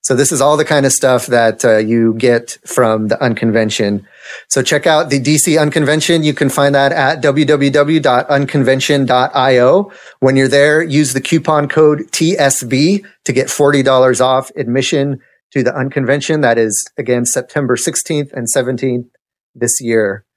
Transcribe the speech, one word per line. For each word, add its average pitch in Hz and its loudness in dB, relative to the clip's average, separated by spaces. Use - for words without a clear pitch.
So 131 -2
this 135 0
is 143 -4
all 147 2
the 151 -2
kind 147 0
of 135 -6
stuff 127 0
that, 117 0
uh, 113 4
you 113 0
get 120 -2
from 110 0
the 101 -2
Unconvention. 107 -2
So - -2
check 147 -2
out 160 2
the 139 0
D 147 0
C 151 0
Unconvention. 156 0
You 147 0
can 143 -2
find 143 0
that 139 2
at 151 -2
w 147 2
w 139 2
w 147 2
dot 131 0
unconvention 139 0
dot 127 0
i 131 2
o. 165 2
When 131 2
you're 135 2
there, 147 4
use 151 0
the 131 -2
coupon 151 0
code 151 2
T 165 0
S 135 0
B 151 0
to - -2
get 123 0
forty 143 2
dollars 131 4
off 131 0
admission 135 -2
to 135 -2
the 113 0
Unconvention. 139 -2
That 117 2
is, 110 -2
again, 120 -2
September 127 -4
sixteenth 147 -6
and 117 -8
seventeenth 127 -4
this 117 -4
year. 110 -2